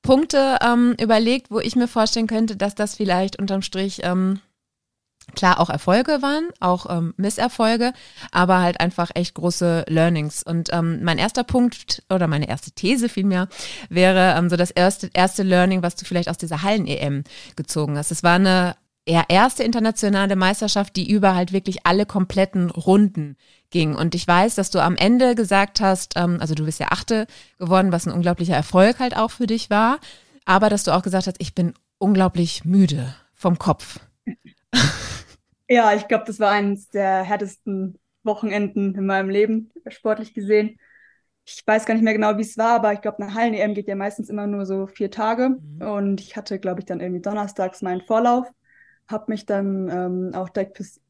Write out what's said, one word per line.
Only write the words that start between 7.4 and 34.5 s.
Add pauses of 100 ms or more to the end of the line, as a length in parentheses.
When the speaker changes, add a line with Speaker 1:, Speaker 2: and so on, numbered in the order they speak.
Speaker 1:
aber
halt
einfach
echt
große
Learnings.
Und,
ähm,
mein
erster
Punkt
oder
meine
erste
These
vielmehr (420)
wäre,
ähm,
so
das
erste,
erste
Learning,
was
du
vielleicht
aus
dieser
Hallen-E
M (320)
gezogen
hast.
Es
war
eine (280)
eher
erste
internationale
Meisterschaft,
die
über
halt
wirklich
alle
kompletten
Runden (320)
ging.
Und
ich
weiß,
dass
du
am
Ende
gesagt
hast,
ähm,
also
du
bist
ja
Achte (320)
geworden,
was
ein
unglaublicher
Erfolg
halt
auch
für
dich
war, (480)
aber
dass
du
auch
gesagt
hast,
ich
bin (240)
unglaublich
müde (200)
vom
Kopf. (240)
<laughs> (1300)